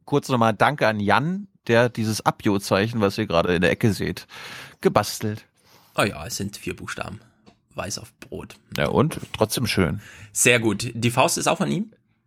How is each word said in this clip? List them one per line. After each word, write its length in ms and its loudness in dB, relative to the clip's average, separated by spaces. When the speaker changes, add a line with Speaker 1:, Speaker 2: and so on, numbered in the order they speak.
Speaker 1:
kurz 240 0
nochmal 260 4
Danke 320 2
an 140 2
Jan, 480 2
der 220 6
dieses 360 -4
Abjo-Zeichen, 760 0
was 180 2
ihr 80 -2
gerade 280 2
in 80 2
der 100 4
Ecke 200 2
seht, 360 -6
gebastelt. 640 0
Speaker 2:
Oh 60 2
ja, 220 -4
es 120 -8
sind 200 -8
vier 180 -10
Buchstaben. 460 -12
Weiß 240 -8
auf 220 -16
Brot. 340 -14
Speaker 1:
Ja 120 0
und? 320 0
Trotzdem 340 0
schön. 340 0
Speaker 2:
Sehr 280 4
gut. 340 -2
Die 160 0
Faust 260 2
ist 120 -2
auch 100 2
von 120 -2
ihm? 220 -4